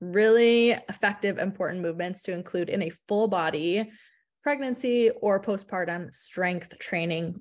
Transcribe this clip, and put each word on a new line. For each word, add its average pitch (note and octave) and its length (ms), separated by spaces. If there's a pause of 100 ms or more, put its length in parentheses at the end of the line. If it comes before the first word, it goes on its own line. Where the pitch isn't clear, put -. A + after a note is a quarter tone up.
really A#3 680
effective, G3+ 640
important F#3 440
movements F3 400
to F#3 120
include F3 340
in G3 140
a E3 100 (160)
full G#3+ 220
body E3+ 600 (540)
pregnancy B3+ 640 (120)
or G3 200
postpartum F3+ 720
strength - 680
training E3+ 600